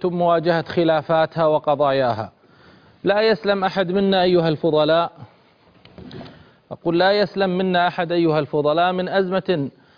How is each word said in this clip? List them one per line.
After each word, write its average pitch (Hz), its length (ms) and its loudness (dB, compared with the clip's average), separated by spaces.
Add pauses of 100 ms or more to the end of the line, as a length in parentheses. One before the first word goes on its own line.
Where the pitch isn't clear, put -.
مواجهة 170 580 0
خلافاتها 160 840 0
وقضاياها. 135 840 0 (720)
لا 196 160 0
يسلم 202 440 0
أحد 185 280 -2
منا 196 300 2
أيها 180 260 2
الفضلاء، 156 640 0 (1600)
أقول 170 280 -4
لا 185 140 4
يسلم 190 460 0
منا 180 300 0
أحد 175 240 -4
أيها 165 260 2
الفضلاء 156 540 0
من 185 160 -4
أزمة 185 600 -2 (300)